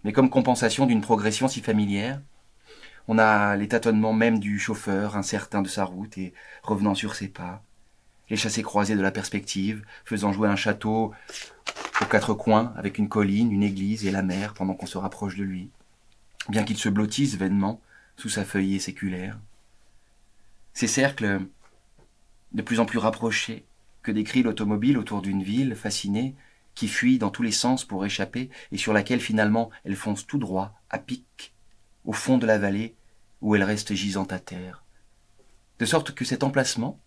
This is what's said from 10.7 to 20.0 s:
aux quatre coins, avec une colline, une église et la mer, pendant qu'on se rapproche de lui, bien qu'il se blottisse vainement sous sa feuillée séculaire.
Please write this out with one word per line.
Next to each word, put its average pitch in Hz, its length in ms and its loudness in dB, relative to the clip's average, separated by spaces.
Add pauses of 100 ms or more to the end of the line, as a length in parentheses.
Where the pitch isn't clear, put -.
aux - 40 2
quatre - 300 2
coins, 113 420 4
avec 98 220 -6
une 104 100 0
colline, 107 420 2
une 101 120 4
église 101 420 0
et 95 60 2
la 95 100 0
mer, 95 320 -2
pendant 95 220 -2
qu'on - 100 -10
se - 140 -8
rapproche 95 380 -6
de 101 60 -4
lui, 95 280 -8 (760)
bien 104 140 0
qu'il 104 140 -2
se 110 120 -2
blottisse 107 460 0
vainement 98 460 0 (340)
sous - 140 -10
sa 98 160 -2
feuillée 98 320 0
séculaire. 95 600 -8 (1300)